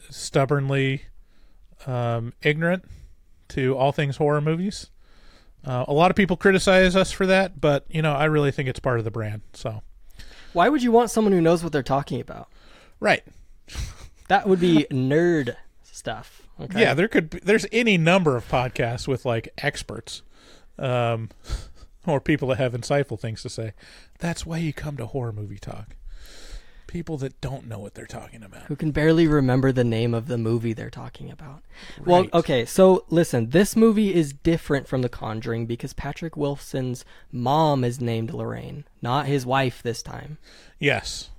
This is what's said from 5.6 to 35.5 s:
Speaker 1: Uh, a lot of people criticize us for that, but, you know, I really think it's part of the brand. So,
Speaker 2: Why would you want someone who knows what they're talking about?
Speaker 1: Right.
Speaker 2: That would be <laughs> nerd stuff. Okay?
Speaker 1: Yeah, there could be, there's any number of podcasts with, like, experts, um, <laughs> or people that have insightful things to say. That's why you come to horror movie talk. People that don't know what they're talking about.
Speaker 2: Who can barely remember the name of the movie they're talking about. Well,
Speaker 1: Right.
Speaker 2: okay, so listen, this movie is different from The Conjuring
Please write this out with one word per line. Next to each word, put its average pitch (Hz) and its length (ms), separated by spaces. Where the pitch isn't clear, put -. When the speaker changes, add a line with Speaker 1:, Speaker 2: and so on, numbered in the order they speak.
Speaker 1:
Uh, 127 220
a 143 60
lot 170 180
of 180 60
people 180 200
criticize 185 600
us 185 160
for 190 140
that, 190 340
but, 147 280
you 160 140
know, 156 100
I 143 120
really 151 260
think 131 180
it's - 120
part 123 180
of 110 60
the 113 80
brand. 107 300
So, 107 300
Speaker 2:
Why 175 160
would 285 140
you 247 100
want 233 200
someone 214 200
who 180 80
knows 165 220
what 165 100
they're 143 120
talking 139 360
about? - 280
Speaker 1:
Right. 202 240
Speaker 2:
That 196 200
would 185 120
be 165 280
<laughs> - 20
nerd 143 640
stuff. - 580
Okay? 165 220
Speaker 1:
Yeah, 151 140
there 185 140
could 170 220
be, 175 120
there's 202 300
any 226 260
number 165 380
of 113 120
podcasts 123 580
with, 131 180
like, 113 240
experts, - 640
um, 117 500
<laughs> - 380
or 151 140
people 143 280
that 127 100
have 127 140
insightful 131 480
things 110 220
to 123 80
say. 110 220
That's 170 260
why 160 140
you 160 140
come 147 240
to - 100
horror 120 260
movie 104 260
talk. - 380
People 165 320
that 131 220
don't 131 280
know 110 100
what 101 160
they're 123 120
talking - 360
about. - 220
Speaker 2:
Who 147 120
can 156 140
barely 160 380
remember 131 440
the 123 120
name 117 280
of 117 140
the 123 100
movie 113 360
they're 113 180
talking 123 400
about. 147 320
Well, 175 180
Speaker 1:
Right. 170 120
Speaker 2:
okay, 143 300
so 190 460
listen, 131 400
this 190 260
movie 220 380
is 151 180
different 147 560
from 131 140
The 123 60
Conjuring 113 580